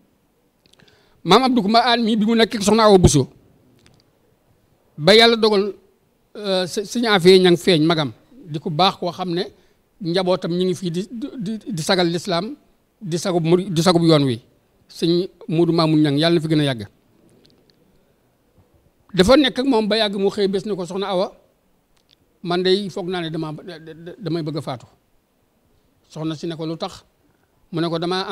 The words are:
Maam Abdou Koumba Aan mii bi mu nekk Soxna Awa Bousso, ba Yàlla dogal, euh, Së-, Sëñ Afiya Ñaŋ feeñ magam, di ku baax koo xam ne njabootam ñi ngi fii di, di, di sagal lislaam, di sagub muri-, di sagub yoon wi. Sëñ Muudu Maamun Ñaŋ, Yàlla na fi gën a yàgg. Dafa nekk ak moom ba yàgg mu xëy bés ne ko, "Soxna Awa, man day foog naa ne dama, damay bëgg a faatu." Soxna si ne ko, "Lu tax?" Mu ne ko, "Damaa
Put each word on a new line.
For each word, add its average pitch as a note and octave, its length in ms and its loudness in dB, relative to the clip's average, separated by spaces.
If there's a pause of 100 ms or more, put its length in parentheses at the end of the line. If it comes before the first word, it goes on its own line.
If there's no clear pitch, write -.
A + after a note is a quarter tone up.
(1200)
Maam F#3+ 200 4
Abdou B3+ 180 2
Koumba A3 220 2
Aan A#3+ 180 2
mii A3+ 140 0
bi G#3 80 0
mu A3+ 100 2
nekk A3+ 280 2
Soxna G#3+ 220 4
Awa G3+ 140 8
Bousso, D3 300 4 (1700)
ba D#3+ 160 4
Yàlla A#3 220 6
dogal, G#3 360 0 (640)
euh, F#3+ 320 -4
Së-, G3+ 180 -8
Sëñ A#3 220 -4
Afiya F#3+ 320 6
Ñaŋ F3+ 180 6
feeñ E3 280 2
magam, D#3 280 0 (320)
di D#3+ 140 -10
ku F#3 120 -8
baax F3 260 0
koo F3 160 -8
xam F#3 180 -8
ne F3 140 -4 (560)
njabootam F3+ 520 -2
ñi F3+ 120 -2
ngi F#3 100 -2
fii F3+ 160 -8
di, F3+ 160 -6 (320)
di, G#3+ 200 -8 (140)
di D#3+ 100 -8
sagal F3+ 280 0
lislaam, F3 460 -6 (440)
di F3 180 -8
sagub F3 260 -4
muri-, F3+ 260 2
di E3 120 0
sagub F3 200 2
yoon D#3 220 4
wi. B2 180 -2 (460)
Sëñ F3 400 -2 (200)
Muudu E3 240 0
Maamun D#3 300 2
Ñaŋ, C#3+ 160 0
Yàlla E3+ 160 2
na E3+ 60 2
fi D#3 80 -4
gën D#3 120 0
a D3 40 0
yàgg. A#2+ 220 -6 (2250)
Dafa G3 240 4
nekk C4+ 240 2
ak C4 80 -2
moom A3 200 2
ba G#3 120 0
yàgg G#3 160 -4
mu G3 160 0
xëy G3+ 160 -2
bés G3 160 -4
ne G#3+ 100 -6
ko, F3 120 -8
"Soxna F#3+ 260 -8
Awa, G3 200 -4 (1120)
man F3 200 -4
day F#3+ 260 0
foog F3 200 -10
naa F3+ 120 -6
ne D#3+ 100 -8
dama, D#3+ 220 -8 (680)
damay E3 240 -6
bëgg D3+ 160 -8
a C3+ 40 -8
faatu." B2+ 240 -12 (1200)
Soxna D#3 260 -8
si D#3+ 120 -12
ne E3 100 -8
ko, D#3+ 100 -10
"Lu E3 100 -8
tax?" - 280 -12 (680)
Mu E3 80 -4
ne E3 80 -2
ko, E3 100 -4
"Damaa F3+ 340 -4